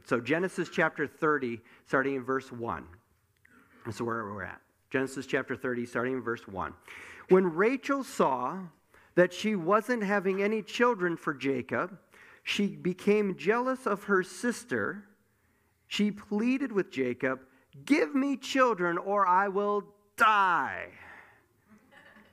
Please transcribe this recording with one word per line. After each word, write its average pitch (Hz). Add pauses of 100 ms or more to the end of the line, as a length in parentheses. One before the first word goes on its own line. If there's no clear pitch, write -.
So 123
Genesis 165
chapter 160
thirty, 135 (240)
starting 139
in 127
verse 131
one. 113 (1000)
And 110
so 123
where 113
we're 101
at. 90 (300)
Genesis 135
chapter 131
thirty, 123
starting 123
in 131
verse 117
one. 87 (560)
When 185
Rachel 247
saw 139 (560)
that 180
she 214
wasn't 208
having 196
any 214
children 196
for -
Jacob, 135 (460)
she - (100)
became 185
jealous 240
of 202
her 190
sister. 180 (800)
She 208
pleaded 240
with 196
Jacob, 131 (460)
"Give 294
me 277
children 185
or 196
I 185
will 202 (340)
die." 160 (1400)